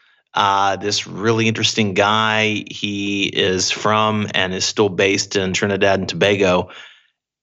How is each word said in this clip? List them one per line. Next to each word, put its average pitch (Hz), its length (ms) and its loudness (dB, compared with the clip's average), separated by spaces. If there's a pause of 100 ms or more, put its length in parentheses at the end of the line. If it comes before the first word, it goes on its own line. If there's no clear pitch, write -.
(340)
uh, 98 420 2
this 101 320 -4
really 110 400 0
interesting 110 460 0
guy. 107 760 2
He 101 580 -4
is 92 440 0
from 107 640 0
and 92 200 -2
is 92 120 -4
still 104 240 0
based 98 480 0
in 95 160 0
Trinidad 98 440 2
and 92 120 -4
Tobago. 92 600 2 (720)